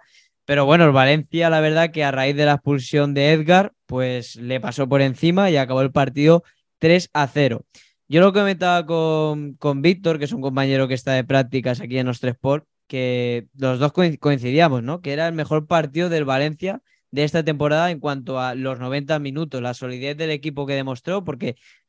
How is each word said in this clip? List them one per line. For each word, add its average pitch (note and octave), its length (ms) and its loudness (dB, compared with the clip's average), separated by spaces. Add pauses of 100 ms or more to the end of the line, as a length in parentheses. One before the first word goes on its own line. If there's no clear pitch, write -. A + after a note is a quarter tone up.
(460)
Pero C#3+ 220 2
bueno, E3 180 6
el D3 60 6
Valencia, D3+ 580 2
la D#3+ 100 2
verdad D#3 300 2
que D#3 140 -4
a C#3 80 0
raíz C3 240 -2
de D3 100 2
la D3 80 6
expulsión C#3+ 600 0
de C#3+ 160 4
Edgar, E3+ 420 4 (140)
pues B2+ 480 -4
le B2 240 -6
pasó B2+ 280 -4
por C#3 140 2
encima E3+ 480 2
y D#3 80 2
acabó C3 240 0
el C3+ 100 0
partido C#3+ 520 4 (340)
tres F3 360 2
a D3 120 2
cero. C3 400 0 (420)
Yo D#3 140 4
lo F#3+ 100 6
comentaba F3+ 540 0
con, D#3 680 -2
con C#3 260 -2
Víctor, E3 380 2
que C#3+ 60 -2
es C#3 80 -8
un A#3 80 -8
compañero C3+ 460 0
que B2+ 60 -2
está C3 200 -4
de C3 100 0
prácticas B2+ 580 -2
aquí A#2+ 160 -6
en B2+ 80 -2
Nostre B2+ 240 -4
Sport, C#3 340 -2 (220)
que B2 600 -4 (100)
los C3 220 -2
dos C#3+ 120 0
coin-, E3+ 280 0
coincidíamos, C3+ 640 0
¿no? D#3+ 180 -8
Que C#3+ 120 -8
era D#3 140 -4
el E3 60 -4
mejor D#3 320 -2
partido E3 440 -2
del D#3+ 160 -2
Valencia D3+ 580 -4 (260)
de C#3 140 -2
esta D3+ 180 0
temporada D3+ 480 0
en D#3+ 120 -6
cuanto C3+ 360 -6
a B2+ 160 -4
los C3 260 -6
noventa C#3 380 -4
minutos, C#3+ 440 -6
la B2 120 -6
solidez B2+ 440 -10
del D#3+ 120 -6
equipo C#3+ 360 -6
que C#3 80 -4
demostró, C3+ 500 -6
porque B2+ 320 -8 (340)